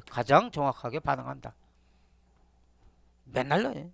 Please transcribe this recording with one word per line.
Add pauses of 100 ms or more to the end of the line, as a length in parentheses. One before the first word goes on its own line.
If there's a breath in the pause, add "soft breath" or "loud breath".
가장
정확하게
반응한다. (1700)
맨날
나요.